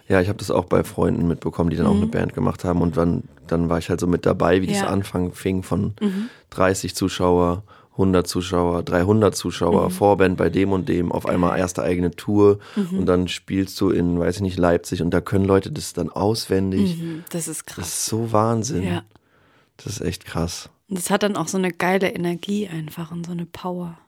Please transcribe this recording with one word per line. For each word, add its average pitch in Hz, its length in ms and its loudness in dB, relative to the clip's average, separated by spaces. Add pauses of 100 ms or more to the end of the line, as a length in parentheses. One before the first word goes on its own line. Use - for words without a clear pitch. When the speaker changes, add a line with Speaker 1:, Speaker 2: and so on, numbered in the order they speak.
Speaker 1:
Ja, 95 120 6
ich 92 80 2
hab 101 100 -4
das 98 120 -6
auch 90 140 2
bei 92 180 2
Freunden 87 460 0
mitbekommen, 85 420 -2
die 82 60 -2
dann 85 100 0
auch - 80 4
Speaker 2:
Mhm. 101 80 2
Speaker 1:
eine - 80 -2
Band 90 240 -2
gemacht 95 300 -2
haben 87 180 2
und 85 140 0
dann, 87 260 2 (240)
dann 85 220 0
war 85 100 2
ich - 100 -6
halt 87 120 -2
so 90 80 0
mit 85 180 2
dabei, 92 360 4
wie 92 40 -2
das 101 140 0
Speaker 2:
Ja. 95 80 -2
Speaker 1:
Anfang 92 440 -2
fing 92 300 -4
von 101 380 -2
Speaker 2:
Mhm. 208 300 -2 (200)
Speaker 1:
dreißig - 460 0
Zuschauer, 90 680 2 (340)
hundert 92 300 4
Zuschauer, 87 560 0
dreihundert 92 540 4
Zuschauer, 87 520 2
Speaker 2:
Mhm. 90 40 -4
Speaker 1:
Vorband 92 440 4
bei 87 140 2
dem 98 220 0
und 92 160 -2
dem, 87 240 0
auf 85 140 -4
einmal 87 260 2
Speaker 2:
Geil. 82 80 0
Speaker 1:
erste 90 240 -2
eigene 90 260 0
Tour 104 480 4 (160)
Speaker 2:
Mhm. 175 240 -2
Speaker 1:
und 90 80 0
dann 90 220 2
spielst - 520 -4
du 98 100 4
in, 87 280 2
weiß 90 180 0
ich 98 60 -4
nicht, 92 160 -2
Leipzig 87 420 2
und 82 120 0
da 87 80 2
können 98 240 0
Leute 98 260 4
das - 220 -8
dann 82 180 -4
auswendig. 98 880 0
Speaker 2:
Mhm, 165 320 -10
das 165 160 -8
ist 156 200 -10
krass. - 180 -10
Speaker 1:
Das 85 40 -10 (100)
ist - 80 -6
so 113 260 -4
Wahnsinn. 110 500 0
Speaker 2:
Ja. 87 200 -2 (720)
Speaker 1:
Das - 100 -16
ist 104 160 -10
echt 87 240 -6
krass. - 440 -6 (200)
Speaker 2:
Und 185 80 -4
das 170 120 -4
hat 202 120 0
dann 202 140 0
auch 160 120 -4
so 196 100 -4
eine 185 140 0
geile 185 400 0
Energie 175 560 -4
einfach 160 420 -10
und 170 160 -10
so 180 60 -10
eine 170 140 -6
Power. 180 500 -8 (120)